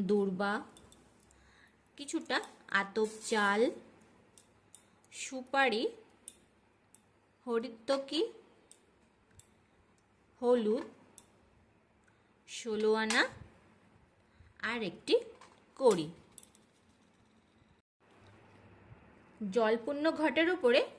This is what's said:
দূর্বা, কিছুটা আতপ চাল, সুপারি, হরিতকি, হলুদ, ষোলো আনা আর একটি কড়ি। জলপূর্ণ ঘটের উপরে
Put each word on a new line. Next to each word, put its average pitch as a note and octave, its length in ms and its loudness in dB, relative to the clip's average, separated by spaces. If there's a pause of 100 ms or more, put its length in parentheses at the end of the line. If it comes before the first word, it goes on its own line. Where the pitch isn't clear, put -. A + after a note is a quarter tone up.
(100)
দূর্বা, G3+ 420 0 (1500)
কিছুটা C#4+ 380 -6 (440)
আতপ G#3+ 300 -2 (200)
চাল, G#3 320 2 (1500)
সুপারি, C4 720 -2 (1600)
হরিতকি, C4+ 760 -4 (2250)
হলুদ, A#3+ 440 2 (1600)
ষোলো G#3+ 420 -2 (120)
আনা A3+ 200 2 (1400)
আর A3+ 180 -6 (100)
একটি - 240 0 (680)
কড়ি। F#3+ 260 4 (3250)
জলপূর্ণ A#3 640 0 (160)
ঘটের D#4 360 2
উপরে B3 240 6 (180)